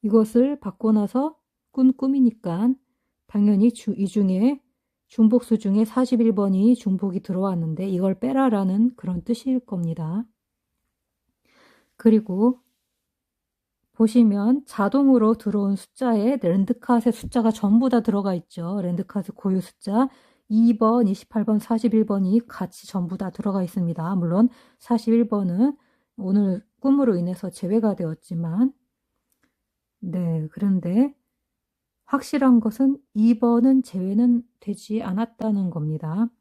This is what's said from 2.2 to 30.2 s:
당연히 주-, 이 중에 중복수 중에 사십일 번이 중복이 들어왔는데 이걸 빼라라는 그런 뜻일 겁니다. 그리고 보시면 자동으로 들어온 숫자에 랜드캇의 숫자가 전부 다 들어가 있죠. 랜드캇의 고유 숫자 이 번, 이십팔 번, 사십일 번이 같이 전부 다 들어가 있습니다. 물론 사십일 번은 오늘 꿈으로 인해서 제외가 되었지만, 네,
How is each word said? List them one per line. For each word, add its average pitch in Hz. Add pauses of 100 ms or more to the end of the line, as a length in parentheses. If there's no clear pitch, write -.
당연히 208
주-, 214
이 196
중에 208 (460)
중복수 226
중에 208
사십일 226
번이 196
중복이 190
들어왔는데 185
이걸 190
빼라라는 240
그런 180
뜻일 254
겁니다. 170 (1700)
그리고 220 (1300)
보시면 220
자동으로 233
들어온 202
숫자에 233
랜드캇의 226
숫자가 226
전부 220
다 240
들어가 202
있죠. 175
랜드캇의 180
고유 190
숫자 214 (400)
이 226
번, 226
이십팔 202
번, 214
사십일 220
번이 202
같이 -
전부 180
다 190
들어가 190
있습니다. 170
물론 175 (300)
사십일 226
번은 208 (400)
오늘 196 (160)
꿈으로 269
인해서 180
제외가 208
되었지만, 170 (1300)
네, 165